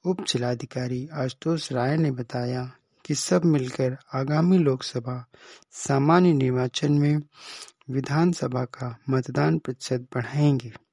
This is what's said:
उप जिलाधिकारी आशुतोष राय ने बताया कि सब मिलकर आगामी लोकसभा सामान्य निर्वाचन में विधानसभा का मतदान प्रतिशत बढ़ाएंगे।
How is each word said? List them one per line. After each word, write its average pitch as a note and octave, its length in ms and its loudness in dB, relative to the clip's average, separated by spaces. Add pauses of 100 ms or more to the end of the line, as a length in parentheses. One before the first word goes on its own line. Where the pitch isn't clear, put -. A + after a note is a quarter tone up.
उप F#3 160 -2
जिलाधिकारी B2 920 -4
आशुतोष D3+ 580 -4
राय C3 260 0
ने D#3 140 2
बताया B2+ 600 -6 (340)
कि D3 100 -2
सब F3 300 2
मिलकर C3 520 0 (160)
आगामी D3+ 440 2
लोकसभा B2+ 680 -2 (460)
सामान्य D#3+ 640 4
निर्वाचन B2+ 580 0
में D3 300 2 (680)
विधानसभा C3+ 760 0
का B2 320 -10 (120)
मतदान C#3+ 500 2
प्रतिशत B2+ 560 -6
बढ़ाएंगे। B2+ 580 2 (200)